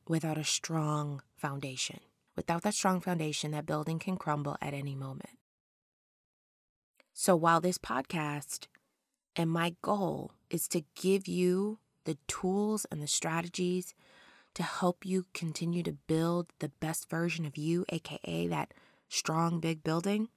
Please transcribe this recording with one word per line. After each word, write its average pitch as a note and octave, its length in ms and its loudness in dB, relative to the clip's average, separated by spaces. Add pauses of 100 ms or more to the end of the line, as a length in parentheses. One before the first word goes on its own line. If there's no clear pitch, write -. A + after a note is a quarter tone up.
without D#3+ 320 0
a D3+ 60 -4
strong D3+ 760 0 (160)
foundation. C#3 600 -6 (380)
Without E3+ 260 0
that G#3 120 2
strong F#3 260 4
foundation, D#3 500 0
that D3+ 160 -2
building D#3 320 0
can - 180 -4
crumble D3 460 -2
at C#3+ 100 -4
any C#3 220 -6
moment. C3+ 420 -10 (1800)
So - 220 6
while E3 260 6
this F3+ 160 2
podcast D3 920 -4 (640)
and E3 160 2
my E3+ 320 0
goal E3+ 500 0 (160)
is - 200 -2
to E3+ 160 0 (100)
give F#3+ 320 2
you F3+ 520 2 (260)
the D#3 140 -4 (100)
tools G#3 640 0
and D3+ 120 -6
the D3 60 -6
strategies F3+ 840 -2 (600)
to - 80 -4
help - 420 0
you F#3 300 0
continue E3+ 480 -2
to E3 100 -2
build E3 680 2
the D3+ 80 -4
best - 420 -6
version E3 360 0
of C#3+ 100 -8
you, E3 320 2
A E3+ 100 -4
K - 260 -10
A E3+ 220 -2
that D#3+ 280 -4 (340)
strong, E3+ 500 2
big E3 240 0
building, G3 540 2